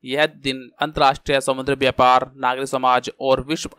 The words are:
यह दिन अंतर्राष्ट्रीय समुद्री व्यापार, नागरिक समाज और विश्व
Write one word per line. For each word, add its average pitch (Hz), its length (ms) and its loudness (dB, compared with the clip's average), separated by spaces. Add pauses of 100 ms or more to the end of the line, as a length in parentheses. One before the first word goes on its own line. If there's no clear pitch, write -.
यह 135 220 -2
दिन 131 440 -8 (100)
अंतर्राष्ट्रीय 147 600 0
समुद्री 131 340 -2
व्यापार, 127 640 2
नागरिक 131 320 -4
समाज 127 420 0 (100)
और 131 200 2
विश्व 151 380 -8